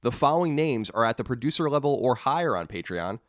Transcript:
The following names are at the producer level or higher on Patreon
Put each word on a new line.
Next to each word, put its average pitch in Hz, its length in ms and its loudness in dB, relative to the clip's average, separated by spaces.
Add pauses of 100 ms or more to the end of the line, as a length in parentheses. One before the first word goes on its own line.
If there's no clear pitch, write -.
The 120 100 0
following 156 440 2
names 139 360 0
are 113 120 2
at 113 140 0
the 123 60 -4
producer 143 460 -2
level 143 320 0
or - 140 4
higher 147 400 0
on 85 120 -2
Patreon 90 600 -6